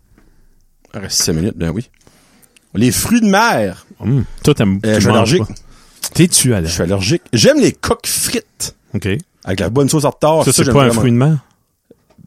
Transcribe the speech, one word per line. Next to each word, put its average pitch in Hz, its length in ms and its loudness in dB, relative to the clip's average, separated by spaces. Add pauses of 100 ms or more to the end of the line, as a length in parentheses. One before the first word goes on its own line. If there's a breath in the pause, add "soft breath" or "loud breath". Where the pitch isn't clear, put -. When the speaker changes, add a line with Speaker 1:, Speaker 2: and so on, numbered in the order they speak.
(960)
Speaker 1:
Il 110 60 -10
reste - 220 -4
cinq 90 120 -2
minutes, 85 240 -4
ben 82 120 -2
oui. 98 200 -8 (840 soft breath)
Les 120 160 2
fruits - 300 -2
de 220 80 2
mer. 190 580 0 (140)
Speaker 2:
Hum, 113 240 0 (180)
toi, 147 120 4
t'aimes, 98 300 0
Speaker 1:
Euh, 107 100 0
Speaker 2:
tu - 0 -
Speaker 1:
je 104 60 2
suis - 80 2
Speaker 2:
manges 107 80 2 (180)
Speaker 1:
allergique. 175 120 0
Speaker 2:
pas. 107 80 -14 (600 soft breath)
T'es-tu 165 340 2
Speaker 1:
Je 117 60 2
Speaker 2:
allergique ? 82 200 -2
Speaker 1:
suis 98 80 -2
allergique. 98 400 -2 (100)
J'aime 262 280 4
les 175 120 2
coques - 340 -6
frites. - 680 -6 (200)
Speaker 2:
OK. - 140 -6 (360)
Speaker 1:
Avec 95 160 -6
la 87 80 -2
bonne 131 220 0
sauce 151 160 0
à 127 40 2
tartare, 156 340 0
Speaker 2:
Ça, 135 80 2
Speaker 1:
ça, - 40 0
Speaker 2:
c'est - 80 0
Speaker 1:
j'aime 135 100 0
Speaker 2:
pas 143 100 6
un - 20 4
Speaker 1:
vraiment. 117 160 2
Speaker 2:
fruit 123 100 2
de 120 40 2
mer ? 147 200 2 (920)